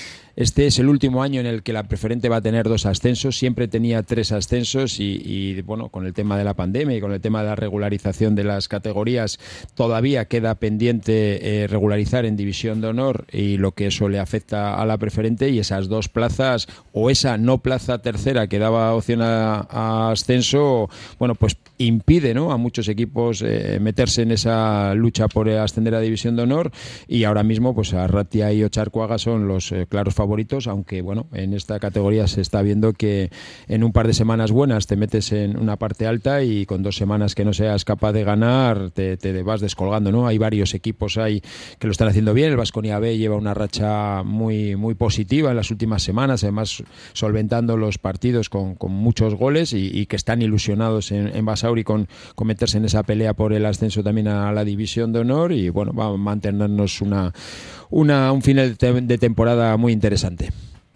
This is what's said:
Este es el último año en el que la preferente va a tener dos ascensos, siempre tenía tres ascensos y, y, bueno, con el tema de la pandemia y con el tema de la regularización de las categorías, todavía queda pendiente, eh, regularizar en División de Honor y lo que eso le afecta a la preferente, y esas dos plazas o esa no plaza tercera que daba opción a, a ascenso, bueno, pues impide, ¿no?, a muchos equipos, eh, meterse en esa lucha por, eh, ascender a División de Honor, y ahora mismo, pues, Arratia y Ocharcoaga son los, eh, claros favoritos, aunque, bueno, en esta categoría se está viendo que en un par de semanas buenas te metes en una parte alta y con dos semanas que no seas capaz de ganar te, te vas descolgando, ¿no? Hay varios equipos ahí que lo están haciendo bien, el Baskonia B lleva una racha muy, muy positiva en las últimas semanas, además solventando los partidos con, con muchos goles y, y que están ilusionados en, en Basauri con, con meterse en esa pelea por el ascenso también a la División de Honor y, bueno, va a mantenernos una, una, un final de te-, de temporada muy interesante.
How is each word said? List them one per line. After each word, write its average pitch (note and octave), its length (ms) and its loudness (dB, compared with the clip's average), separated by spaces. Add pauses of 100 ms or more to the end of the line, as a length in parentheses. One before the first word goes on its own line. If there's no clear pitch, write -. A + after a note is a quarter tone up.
(360)
Este C#3 300 2
es B2 120 2
el B2+ 100 4
último C3+ 360 2
año C3+ 160 -2
en A#2+ 60 -2
el A2+ 180 -4
que A#2 80 -6
la G#2+ 120 -4
preferente A2+ 440 -2
va A#2 80 2
a A2+ 40 2
tener A2 280 2
dos A2 180 2
ascensos, B2 500 0
siempre B2 300 0
tenía A2+ 380 0
tres A2 260 -2
ascensos A#2+ 680 -2
y, G2+ 240 -2
y, F#2+ 380 -4
bueno, F#2 260 -8
con F#2 180 -8
el F#2 60 -6
tema G2+ 260 -2
de G2+ 60 0
la G2+ 100 0
pandemia A#2 420 -2
y G#2 40 -2
con G2+ 120 -4
el G2 80 -4
tema G#2+ 220 0
de G#2+ 60 -2
la G#2 80 -4
regularización G#2 800 0
de G2+ 80 0
las G2+ 240 -4
categorías, G#2+ 720 -4 (340)
todavía A#2 520 0
queda A2+ 300 0
pendiente, G#2+ 1080 0
eh, G#2 40 -2
regularizar G#2 600 0
en G#2+ 100 -2
División G#2 440 -4
de A2 80 -4
Honor B2 440 -2
y G2+ 260 0
lo F#2+ 140 2
que G2+ 160 -2
eso G2+ 200 0
le G2 120 0
afecta G#2 600 -4
a A2 60 0
la A2 120 0
preferente, A2 520 -2
y A#2+ 80 2
esas G2 300 -2
dos G#2+ 200 -2
plazas A#2+ 600 0 (240)
o A2+ 180 2
esa B2+ 280 2
no B2 200 4
plaza B2+ 440 -2
tercera A2 460 0
que G2+ 100 -2
daba A2+ 340 2
opción A#2 300 0
a, A2 480 0
a A2 400 0
ascenso, B2+ 800 2 (300)
bueno, B2 160 0
pues - 200 2 (220)
impide, A#2+ 560 4
¿no?, D#3+ 160 0
a C3+ 60 0
muchos A#2 320 -2
equipos, A#2 520 -2
eh, G#2 400 -2
meterse A2 420 0
en A2+ 100 2
esa G#2+ 640 0
lucha A2 340 2
por, A2 200 0
eh, G#2+ 120 2
ascender A2+ 340 0
a A2+ 60 2
División A2+ 340 0
de A#2 80 0
Honor, C3+ 300 0 (340)
y A#2 160 0
ahora G#2 220 2
mismo, A2+ 280 2
pues, G2+ 220 -2
Arratia G2+ 580 2
y G#2+ 120 4
Ocharcoaga G#2+ 540 -2
son A2 280 0
los, F#2+ 240 -2
eh, F#2 180 -2
claros G2+ 260 0
favoritos, A2 540 -2
aunque, G2 340 -6
bueno, G#2 300 -6
en G2 200 -4
esta G2+ 280 -6
categoría G#2 480 2
se G#2 120 -2
está G2+ 220 0
viendo G#2 300 4
que G2+ 380 0 (380)
en A2 160 2
un A2+ 80 2
par A2+ 140 4
de A2 80 4
semanas A2+ 380 2
buenas A#2+ 340 2
te G2+ 100 0
metes G#2 360 0
en G#2 260 0
una G#2+ 180 0
parte A2 300 -4
alta C3+ 360 0
y G#2+ 220 0
con F#2+ 180 -4
dos G2 140 -2
semanas G#2 380 0
que G2+ 100 -2
no G#2 80 2
seas G2+ 320 0
capaz G#2 280 0
de G#2+ 120 2
ganar A2 680 2
te, F#2+ 280 -2
te F#2+ 240 -2
vas G#2 180 -2
descolgando, G2+ 520 0
¿no? A#2+ 140 2
Hay A2 120 2
varios G#2+ 340 0
equipos G#2+ 460 -4
ahí G#2+ 240 -2 (360)
que A2 100 -4
lo - 20 0
están G#2+ 180 2
haciendo G#2+ 240 4
bien, D3 200 4
el B2+ 40 2
Baskonia G#2+ 440 -2
B A2+ 180 0
lleva G#2+ 180 0
una G#2 160 -2
racha G#2 680 -2
muy, G#2+ 540 -2
muy A2 180 -2
positiva A#2+ 560 0
en A#2+ 60 0
las G#2+ 140 -2
últimas A2 320 -2
semanas, A#2 400 0
además G#2 400 -2 (300)
solventando A2 640 0
los G#2+ 220 0
partidos A2 500 -2
con, F#2+ 280 -4
con F#2+ 160 -6
muchos A2 420 2
goles C#3 400 0
y, G2 180 0
y G2+ 140 -2
que G#2 100 -6
están A2+ 240 0
ilusionados G#2+ 720 0
en, G#2 240 -2
en G#2+ 80 -2
Basauri A2+ 400 0
con, G#2+ 240 0 (260)
con G#2+ 120 -2
meterse A2 320 0
en A2 80 0
esa G#2+ 160 2
pelea G#2+ 320 2
por G#2+ 180 0
el G#2+ 140 2
ascenso G#2 360 0
también G#2 260 0
a G2+ 240 0
la G#2 120 0
División A2 480 -2
de A#2 60 0
Honor D3 340 0
y, F#2+ 160 2
bueno, G2+ 240 -2
va A2 140 -2
a G2+ 100 -2
mantenernos G2+ 880 0
una, G2 320 0 (560)
una, C#3 420 4
un C3+ 80 2
final C3+ 300 4
de G#2+ 60 -6
te-, B2 260 2
de A#2+ 160 2
temporada A#2 580 4
muy A#2 160 4
interesante. G#2 220 2 (800)